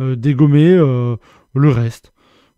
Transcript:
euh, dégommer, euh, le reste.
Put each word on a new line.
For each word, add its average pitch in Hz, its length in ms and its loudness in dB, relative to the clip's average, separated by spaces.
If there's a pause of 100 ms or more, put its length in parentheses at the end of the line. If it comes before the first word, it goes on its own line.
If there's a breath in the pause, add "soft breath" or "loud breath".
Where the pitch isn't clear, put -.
euh, 131 160 -4
dégommer, 147 580 2
euh, 123 420 0 (380 soft breath)
le 143 160 2
reste. 117 420 -6 (460 soft breath)